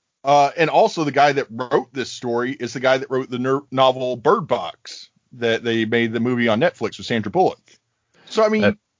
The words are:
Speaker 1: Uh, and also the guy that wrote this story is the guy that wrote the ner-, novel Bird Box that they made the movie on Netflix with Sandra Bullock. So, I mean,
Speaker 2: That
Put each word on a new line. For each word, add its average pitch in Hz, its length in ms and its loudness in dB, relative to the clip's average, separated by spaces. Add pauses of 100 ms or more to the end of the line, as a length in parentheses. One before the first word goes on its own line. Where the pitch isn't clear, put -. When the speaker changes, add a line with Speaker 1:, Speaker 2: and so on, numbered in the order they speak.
(220)
Speaker 1:
Uh, 143 360 4
and 160 100 2
also 170 360 0
the 147 80 -2
guy 143 200 4
that 135 180 -2
wrote 123 440 -4
this 127 180 -6
story 120 400 -4
is 120 220 -8
the 135 60 -8
guy 131 180 2
that 131 120 -8
wrote 131 200 -4
the 123 80 -4
ner-, 135 320 -2
novel 131 480 2
Bird 160 300 2
Box - 600 -6 (240)
that 117 320 -2
they 113 220 0
made 117 260 0
the 113 80 -4
movie 120 280 0
on 110 120 2
Netflix 131 380 -4
with 98 80 -14
Sandra 107 260 -4
Bullock. 170 300 0 (640)
So, 214 180 0
I 214 60 2
mean, 214 100 0
Speaker 2:
That 208 160 2 (240)